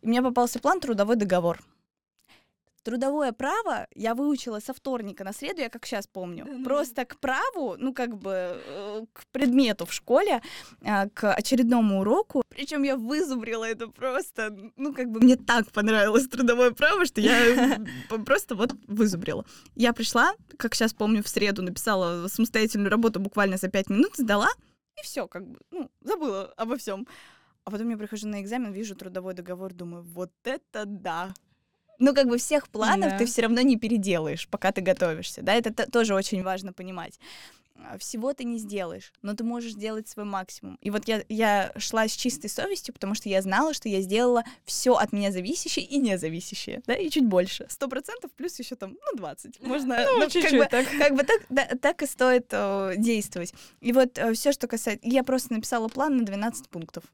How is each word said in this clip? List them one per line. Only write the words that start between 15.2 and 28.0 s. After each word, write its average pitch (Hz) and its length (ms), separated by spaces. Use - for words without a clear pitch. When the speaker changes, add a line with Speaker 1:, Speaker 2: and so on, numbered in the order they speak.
Speaker 1:
мне 254 160
так 233 340
понравилось 214 580
трудовое 240 440
право, 339 340
что - 140
я 220 100
Speaker 2:
<laughs> 240 800
Speaker 1:
п-, 226 160
просто 269 320
вот 220 180
вызубрила. 202 560
Я 233 160
пришла, 240 420
как - 160
щас 226 180
помню, 214 300
в - 60
среду 202 340
написала 180 680
самостоятельную 220 640
работу 220 300
буквально 196 380
за 185 100
пять 196 220
минут, 277 260
сдала, 220 320
и 605 60
всё, 208 240
как 185 180
бы, - 120
ну, 320 180
забыла 254 520
обо 226 200
всём. 202 300
А 196 60
потом 214 200
я 226 60
прихожу 208 320